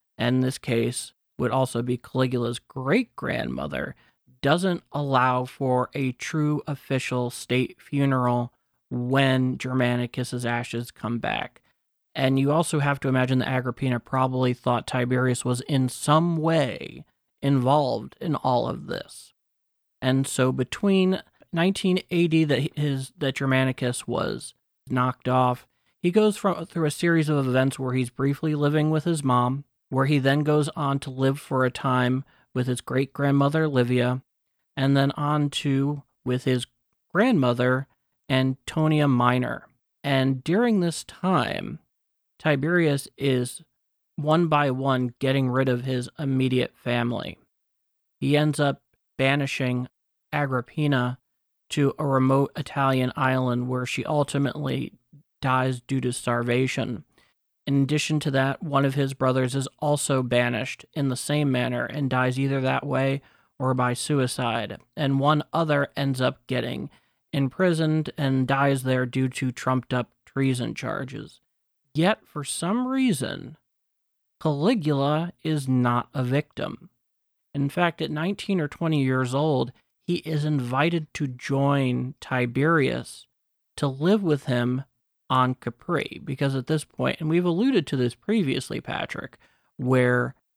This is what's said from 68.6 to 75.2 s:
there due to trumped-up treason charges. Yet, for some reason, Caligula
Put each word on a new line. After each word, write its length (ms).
there 220
due 240
to 220
trumped-up 600
treason 480
charges. 680
Yet, 320
for 180
some 440
reason, 720
Caligula 920